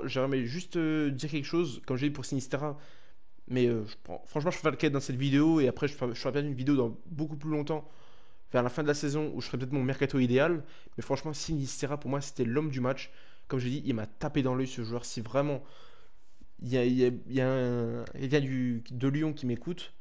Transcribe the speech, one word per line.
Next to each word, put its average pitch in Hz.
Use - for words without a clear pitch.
j'aimerais 131
juste, 175
euh, 156
dire 139
quelque 143
chose, 165
comme 127
j'ai 143
dit 147
pour 135
Sinisterra. 143
Mais, 123
euh, 113
je -
prends, -
franchement, 156
je -
ferai 156
le -
quête 147
dans 135
cette 131
vidéo. 143
Et 135
après, 139
je 143
ferai, 120
je -
ferai 131
peut-être 143
une 147
vidéo 131
dans 117
beaucoup 156
plus 151
longtemps, 151
vers 123
la 123
fin 160
de 147
la 143
saison, 147
où 123
je -
ferai 127
peut-être 127
mon 135
mercato 135
idéal. 139
Mais 117
franchement, 143
Sinisterra, 143
pour 127
moi, 139
c'était -
l'homme 147
du 127
match. 131
Comme 135
j'ai 123
dit, 139
il 127
m'a 107
tapé 147
dans 127
l'œil, 131
ce 123
joueur. 117
Si -
vraiment 131
il 123
y 127
a, 123
il 123
y 127
a, 123
il 123
y 131
a 131
un, 120
quelqu'un 139
du, 127
de 127
Lyon 151
qui 143
m'écoute 127